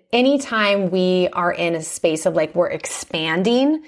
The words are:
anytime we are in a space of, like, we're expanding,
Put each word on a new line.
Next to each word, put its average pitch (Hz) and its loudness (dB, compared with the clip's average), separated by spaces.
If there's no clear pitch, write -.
anytime 226 2
we 180 2
are 175 -2
in 170 -2
a 160 -4
space 160 -2
of, 170 2
like, 156 0
we're 175 0
expanding, 190 0